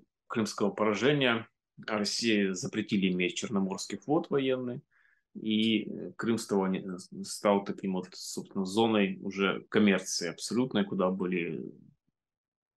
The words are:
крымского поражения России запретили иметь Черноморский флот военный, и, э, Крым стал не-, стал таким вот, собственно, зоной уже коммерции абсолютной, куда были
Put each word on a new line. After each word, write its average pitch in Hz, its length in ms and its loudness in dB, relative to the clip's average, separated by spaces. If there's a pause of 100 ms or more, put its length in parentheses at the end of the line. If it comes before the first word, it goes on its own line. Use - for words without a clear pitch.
(280)
крымского 107 420 0
поражения 113 760 2 (400)
России 104 640 2
запретили 98 600 0
иметь 90 240 0
Черноморский 98 600 -4
флот 160 320 -2
военный, 127 500 -2 (540)
и, 110 480 2
э, 90 340 -10
Крым 110 220 0
стал 98 280 0
не-, 95 180 -2 (400)
стал 104 400 2
таким 98 280 -4
вот, 92 200 -4
собственно, - 520 -8
зоной 101 580 4
уже 95 460 -2
коммерции 95 640 2
абсолютной, 107 540 0
куда 95 260 0
были 90 500 -2 (1160)